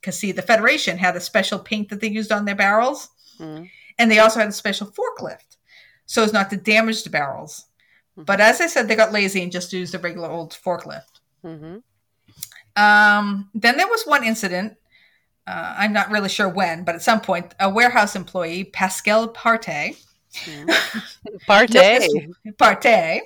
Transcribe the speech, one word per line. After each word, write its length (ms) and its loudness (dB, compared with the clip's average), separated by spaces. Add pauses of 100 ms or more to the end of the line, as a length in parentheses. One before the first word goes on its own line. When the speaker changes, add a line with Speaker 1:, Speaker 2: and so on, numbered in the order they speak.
Speaker 1:
'Cause, 160 -8
see, 140 -6
the 100 -6
Federation 560 0
had 180 -2
a 40 -8
special 400 -2
paint 300 -8
that 120 -12
they 60 -4
used 240 -4
on 140 -2
their 100 -4
barrels, 540 0 (300)
Speaker 2:
Mm. 300 -16 (300)
Speaker 1:
and 100 4
they 100 6
also 200 6
had 100 2
a 40 -8
special 340 -6
forklift 720 -10 (480)
so 180 0
as 100 2
not 180 0
to 60 -6
damage 460 0
the 60 -14
barrels. 560 -8 (520)
Speaker 2:
Mm-hmm. 60 -20
Speaker 1:
But 160 -2
as 220 6
I 60 0
said, 200 0
they 80 0
got 160 4
lazy 320 -2
and 80 -8
just 220 -8
used 200 -8
a 60 -8
regular 320 -10
old 220 -10
forklift. 680 -10 (240)
Speaker 2:
Mm-hmm. 340 -16 (1040)
Speaker 1:
Um, 720 4
then 240 2
there 100 2
was 180 0
one 180 0
incident, 540 -4 (680)
uh, 300 -10
I'm 160 -2
not 160 0
really 200 -2
sure 200 -2
when, 340 -2
but 120 -4
at 60 -12
some 200 2
point, 380 -6
a 100 2
warehouse 460 2
employee, 480 -6
Pascal 640 -2
Partey, 720 -4 (460)
Speaker 2:
Mm. 240 -14
Speaker 1:
<laughs> 800 -6
Speaker 2:
Partey. 600 6
Speaker 1:
noticed, 480 -6
Partey, 680 4